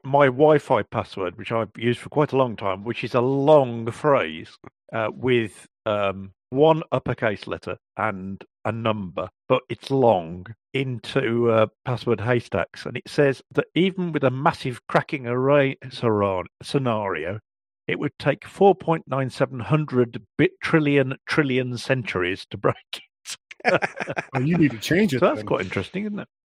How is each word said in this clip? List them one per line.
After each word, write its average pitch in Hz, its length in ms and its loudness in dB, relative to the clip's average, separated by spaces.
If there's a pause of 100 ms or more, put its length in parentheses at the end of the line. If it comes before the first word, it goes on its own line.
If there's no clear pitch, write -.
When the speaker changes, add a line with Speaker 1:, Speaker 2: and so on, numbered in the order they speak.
Speaker 1:
my 139 220 4
Wi-Fi 135 580 4
password, 95 520 -6
which 101 140 -12
I've 113 260 -2
used 117 240 0
for - 100 -14
quite 147 220 0
a 131 40 0
long 123 180 2
time, 98 300 -4
which 117 180 -8
is 120 120 -8
a 127 60 4
long 131 720 4
phrase, 98 600 0 (420)
uh, 110 200 -2
with, 120 540 -2 (200)
um, 98 460 -2 (180)
one 156 320 4 (100)
uppercase 120 540 -2
letter 90 300 -8 (200)
and 98 460 -4 (220)
a 107 80 -2
number, 107 560 -4 (200)
but 131 200 2
it's - 220 -10
long, 92 560 2 (260)
into, 120 800 -2
uh, 110 160 6 (180)
password 117 360 -2
haystacks. 113 680 -2
And 120 100 -8
it - 120 -10
says 139 340 2 (120)
that - 200 0
even 180 380 0
with 143 120 -2
a 131 60 4
massive 135 560 -4
cracking 143 400 -2
array 135 500 2 (100)
scenar-, 101 600 0 (160)
scenario, 107 800 -4 (460)
it 90 120 -4
would 143 200 -4
take 135 280 -2
four 196 280 4
point 165 320 -2
nine 131 240 -2
seven 131 300 -2
hundred 120 640 0 (140)
bit 151 140 2 (120)
trillion 143 540 2 (100)
trillion 127 520 0
centuries 95 720 -2
to 101 80 -10
break - 160 2 (1600)
Speaker 2:
Oh, 131 60 0
you 160 180 2
need 151 140 6
to 113 60 -10
change 165 360 2
it 120 60 0
Speaker 1:
So 180 60 4
that's 107 120 0
Speaker 2:
then. 107 80 -10
Speaker 1:
quite - 160 -2
interesting, 98 440 -6
isn't 208 140 -8
it? - 80 -14 (160)